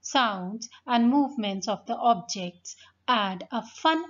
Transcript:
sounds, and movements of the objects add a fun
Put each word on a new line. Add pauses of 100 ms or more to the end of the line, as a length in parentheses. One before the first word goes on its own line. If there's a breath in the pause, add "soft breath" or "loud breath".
sounds, (200 loud breath)
and
movements
of
the
objects (320 loud breath)
add
a
fun